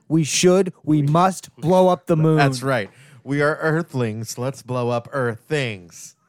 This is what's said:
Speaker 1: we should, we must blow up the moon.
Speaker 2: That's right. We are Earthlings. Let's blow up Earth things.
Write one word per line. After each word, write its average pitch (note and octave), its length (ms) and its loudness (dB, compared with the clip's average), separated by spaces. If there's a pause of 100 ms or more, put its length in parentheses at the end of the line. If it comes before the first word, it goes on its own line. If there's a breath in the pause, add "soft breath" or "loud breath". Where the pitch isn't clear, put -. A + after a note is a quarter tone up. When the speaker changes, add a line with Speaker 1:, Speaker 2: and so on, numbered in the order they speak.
Speaker 1:
we D#3 160 0
should, F3+ 500 2 (100)
we D3+ 200 2
must E3+ 540 0
blow F#3 320 4
up F3+ 180 -2
the E3 100 2
moon. D#3 200 4
Speaker 2:
That's C3+ 260 2
right. B2 260 -2 (340 loud breath)
We C#3+ 200 -4
are D3 140 0
Earthlings. C3+ 840 -4
Let's C3 240 -8
blow B2 260 -4
up A#2+ 220 -4
Earth A#2+ 360 -4
things. G#2+ 680 -8 (140)